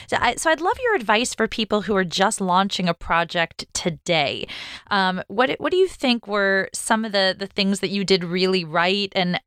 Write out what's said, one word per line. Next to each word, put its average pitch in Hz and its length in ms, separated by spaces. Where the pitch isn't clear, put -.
So - 120
I, 240 140
so - 160
I'd 320 100
love 392 220
your 453 140
advice 226 360
for - 140
people - 360
who 202 120
are 190 80
just 190 380
launching 185 480
a 170 60
project 170 760
today. 147 760
Um, 185 380
what, 240 320
what 302 100
do 359 60
you 381 100
think 247 400
were 196 480
some 220 300
of 214 80
the, 190 260
the 202 80
things 196 320
that 190 120
you 202 140
did 180 200
really 185 400
right? 180 500
And 180 320